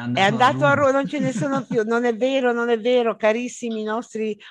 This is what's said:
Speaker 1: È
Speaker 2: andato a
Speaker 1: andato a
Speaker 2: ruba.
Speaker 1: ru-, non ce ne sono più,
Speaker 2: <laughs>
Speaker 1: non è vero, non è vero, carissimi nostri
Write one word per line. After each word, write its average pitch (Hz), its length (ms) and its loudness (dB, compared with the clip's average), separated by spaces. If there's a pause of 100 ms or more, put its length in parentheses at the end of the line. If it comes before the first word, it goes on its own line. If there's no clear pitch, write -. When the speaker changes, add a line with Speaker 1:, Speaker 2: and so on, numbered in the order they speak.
(160)
Speaker 1:
È 180 40 0
Speaker 2:
andato 208 160 2
a - 60 -2
Speaker 1:
andato 277 220 2
a 285 100 4
Speaker 2:
ruba. - 0 -
Speaker 1:
ru-, 277 180 2
non 277 160 0
ce 294 100 -6
ne 262 140 -2
sono 269 340 -2
più, 240 160 -2
Speaker 2:
<laughs> - 20 -2
Speaker 1:
non 233 200 0
è 233 120 0
vero, 254 360 0
non 233 160 -2
è 233 100 2
vero, 233 380 2
carissimi 226 640 -2
nostri 214 560 -6 (120)